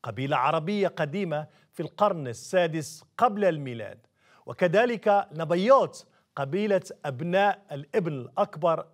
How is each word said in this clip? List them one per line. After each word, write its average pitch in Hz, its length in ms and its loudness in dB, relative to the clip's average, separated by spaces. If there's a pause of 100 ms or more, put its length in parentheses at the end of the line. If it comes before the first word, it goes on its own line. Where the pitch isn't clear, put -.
قبيلة 135 340 -4
عربية 160 520 0
قديمة 156 580 -4 (260)
في - 80 -14
القرن 165 480 0
السادس 160 760 -2 (140)
قبل 208 260 2
الميلاد، 127 640 -4 (400)
وكذلك 202 880 2
نبيوت، 175 760 2 (300)
قبيلة 185 460 0 (220)
أبناء 175 580 0 (100)
الابن 156 400 -4
الأكبر 160 800 -2